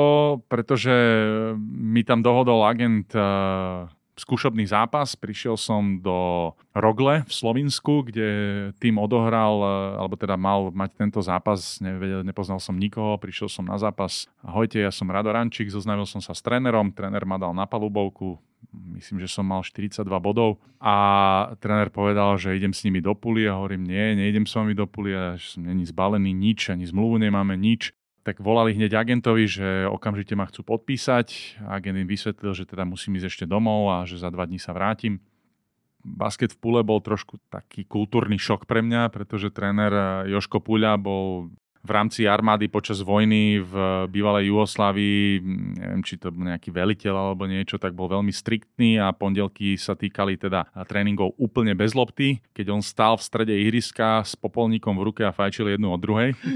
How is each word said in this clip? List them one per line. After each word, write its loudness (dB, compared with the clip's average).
pretože 0
mi 0
tam 4
dohodol 6
agent, 2
e, 2
skúšobný 0
zápas. 0
Prišiel -6
som 0
do 0
Rogle 4
v -6
Slovinsku, 0
kde -2
tým 4
odohral, 2
e, 2
alebo -6
teda -2
mal 0
mať -4
tento 0
zápas. -2
Nevedel, -4
nepoznal -6
som -6
nikoho, -2
prišiel -10
som -10
na -6
zápas. -4
„Ahojte, 0
ja 2
som -6
Rado -2
Rančík“, -2
zoznamil -4
som -10
sa -10
s -12
trénerom, 2
tréner -6
ma -2
dal -4
na -4
palubovku. -4
Myslím, -12
že -8
som -4
mal -2
štyridsaťdva -6
bodov 2
a 4
tréner 0
povedal, 2
že -2
idem 0
s -8
nimi 0
do 0
Puly 0
a 2
hovorím, -6
„Nie, 0
neidem 2
s -4
vami 0
do -2
Puly, -6
ja -4
som -14
není -4
zbalený, 0
nič, 0
ani -6
zmluvu 2
nemáme, 0
nič.“ 0
Tak -6
volali 4
hneď 0
agentovi, 2
že -2
okamžite -4
ma -2
chcú -16
podpísať. -2
Agent -4
im -4
vysvetlil, -4
že -10
teda -8
musím -4
ísť -6
ešte -8
domov 2
a -4
že -10
za -8
dva -4
dní -6
sa -10
vrátim. -2
Basket -4
v -20
Pule 2
bol 2
trošku -4
taký -14
kultúrny 0
šok -2
pre 2
mňa, 0
pretože -6
tréner 2
Joško -2
Puľa 4
bol -4
v 0
rámci 2
armády 4
počas -2
vojny 4
v -10
bývalej 2
Juhoslávii, 2
neviem, -4
či -8
to -8
bol -6
nejaký -6
veliteľ 0
alebo -2
niečo, -4
tak -4
bol -4
veľmi 2
striktný 0
a 2
pondelky -2
sa -4
týkali -2
teda -2
tréningov 0
úplne 0
bez 2
lopty, 0
keď -4
on -2
stál 4
v -8
strede 0
ihriska 2
s -6
popolníkom -2
v -2
ruke -4
a 2
fajčil -2
jednu 0
od -4
druhej. 0